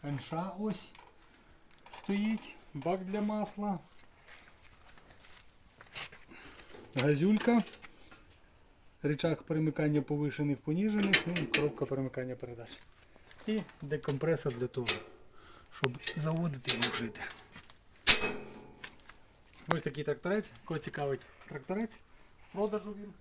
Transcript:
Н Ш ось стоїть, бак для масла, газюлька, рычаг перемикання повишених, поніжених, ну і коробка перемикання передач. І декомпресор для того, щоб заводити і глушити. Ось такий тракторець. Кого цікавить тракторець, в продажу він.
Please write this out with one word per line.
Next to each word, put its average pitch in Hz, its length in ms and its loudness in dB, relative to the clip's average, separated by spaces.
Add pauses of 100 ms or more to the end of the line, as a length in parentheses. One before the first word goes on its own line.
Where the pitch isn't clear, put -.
Н 143 160 -6
Ш 175 400 -6
ось 214 320 -2 (960)
стоїть, 208 680 0 (180)
бак 175 300 -4
для 202 160 -4
масла, 208 580 -2 (3250)
газюлька, 190 680 4 (1400)
рычаг 151 400 0
перемикання 151 600 0
повишених, 147 560 -2
поніжених, 202 680 2
ну 170 60 -4
і 160 140 -2
коробка 143 380 0
перемикання 131 500 -6
передач. 120 460 -12 (680)
І 214 140 0 (220)
декомпресор 147 720 -2
для 123 120 -4
того, 120 200 0 (880)
щоб 127 220 -4 (180)
заводити 160 540 2
і - 40 10
глушити. - 460 6 (2500)
Ось 156 140 6
такий 147 220 -8
тракторець. 180 480 -4 (120)
Кого 160 140 -6
цікавить 139 420 -2 (280)
тракторець, 190 480 -6
в - 560 -20
продажу 208 420 -6
він. 202 260 -16